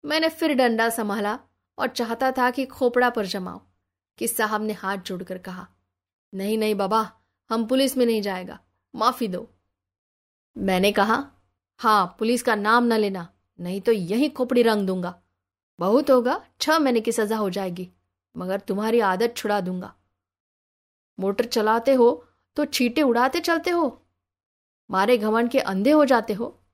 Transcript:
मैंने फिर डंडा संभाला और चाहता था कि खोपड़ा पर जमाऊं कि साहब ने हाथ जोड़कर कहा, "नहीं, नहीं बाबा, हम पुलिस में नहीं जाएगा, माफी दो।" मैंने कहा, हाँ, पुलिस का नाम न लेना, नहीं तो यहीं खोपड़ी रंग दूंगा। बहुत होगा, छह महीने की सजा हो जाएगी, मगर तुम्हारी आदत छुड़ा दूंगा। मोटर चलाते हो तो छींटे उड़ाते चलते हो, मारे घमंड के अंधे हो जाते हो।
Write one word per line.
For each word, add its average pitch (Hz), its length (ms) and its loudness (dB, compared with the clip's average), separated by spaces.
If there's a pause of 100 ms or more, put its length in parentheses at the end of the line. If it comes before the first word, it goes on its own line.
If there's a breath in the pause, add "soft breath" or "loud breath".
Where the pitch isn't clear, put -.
मैंने 320 240 0
फिर 320 240 -2
डंडा 233 360 2
संभाला 214 500 -4 (380)
और 254 100 -4
चाहता 233 440 -2
था 254 200 0
कि 262 140 -4
खोपड़ा 247 440 0
पर 233 160 -4
जमाऊं 185 340 -10 (580)
कि 226 100 -4
साहब 220 340 -2
ने 214 120 -4
हाथ 196 240 -6
जोड़कर 185 400 -10
कहा, 180 300 -16 (680)
"नहीं, 196 240 -4
नहीं 214 180 0
बाबा, 202 440 -2 (300)
हम 226 160 -2
पुलिस 262 320 0
में 247 80 4
नहीं 226 160 0
जाएगा, 185 380 -8 (360)
माफी 240 320 0
दो।" 180 220 -8 (1080)
मैंने 190 340 2
कहा, 226 400 0 (480)
हाँ, 208 400 2
पुलिस 233 240 0
का 226 120 2
नाम 214 280 2
न 233 100 2
लेना, 196 420 -2 (240)
नहीं 180 220 -8
तो 233 100 2
यहीं 214 380 0
खोपड़ी 247 320 0
रंग 214 260 2
दूंगा। 180 340 -6 (580)
बहुत 240 320 2
होगा, 254 340 2 (160)
छह 311 180 2
महीने 247 220 2
की 226 100 -2
सजा 220 260 -2
हो 208 120 -2
जाएगी, 185 400 -8 (480)
मगर 185 220 -6
तुम्हारी 220 400 -2
आदत 208 380 0
छुड़ा 208 240 -2
दूंगा। 180 340 -8 (1200)
मोटर 196 260 -2
चलाते 226 480 2
हो 240 340 4 (280 soft breath)
तो 294 100 0
छींटे 247 360 0
उड़ाते 254 380 2
चलते 330 300 -2
हो, 339 360 -2 (840)
मारे 208 260 2
घमंड 220 320 0
के 262 100 2
अंधे 190 320 0
हो 302 140 6
जाते 233 280 2
हो। 220 280 -10 (120)